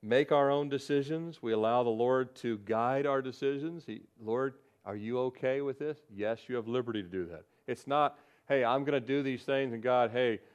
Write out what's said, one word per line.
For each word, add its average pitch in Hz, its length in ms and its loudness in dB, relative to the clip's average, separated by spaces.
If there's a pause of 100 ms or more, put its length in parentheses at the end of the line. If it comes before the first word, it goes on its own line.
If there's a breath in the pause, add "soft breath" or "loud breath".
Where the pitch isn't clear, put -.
make 123 320 4
our 143 180 6
own 143 180 0
decisions. 147 720 -2
We 113 100 0
allow 113 300 4
the 120 80 2
Lord 123 460 2
to 117 220 -2
guide 117 460 0
our 139 160 2
decisions. 139 640 -4
He, 107 180 -12 (180)
"Lord, 127 340 -2 (300 soft breath)
are 101 120 -8
you 113 240 -4
okay 131 400 -2
with 139 180 -4
this?" 147 320 -8
Yes, 107 380 -4
you 123 80 -2
have 113 100 -4
liberty 117 360 -2
to 87 60 -10
do 90 180 -4
that. 82 180 -14 (220 soft breath)
It's 123 200 -6
not, 143 320 2 (300 loud breath)
"Hey, 135 160 4
I'm 131 200 2
gonna 143 140 0
do 135 240 -2
these 131 220 -4
things," 135 280 0
and 113 100 -8
God, 123 280 4
"Hey, 120 300 0 (140 soft breath)